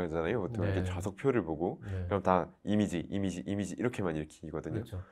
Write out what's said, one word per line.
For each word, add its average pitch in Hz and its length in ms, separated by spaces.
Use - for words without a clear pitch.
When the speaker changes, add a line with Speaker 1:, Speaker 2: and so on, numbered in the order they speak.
Speaker 1:
하잖아요. 85 380
보통 95 240
이렇게 95 160
Speaker 2:
네. 90 60
Speaker 1:
좌석표를 95 580
보고 82 400
Speaker 2:
네. 95 220
Speaker 1:
그럼 95 160
다 92 260
이미지, 95 440
이미지, 92 380
이미지 98 320
이렇게만 98 380
읽히거든요. 76 580
Speaker 2:
그렇죠. 110 380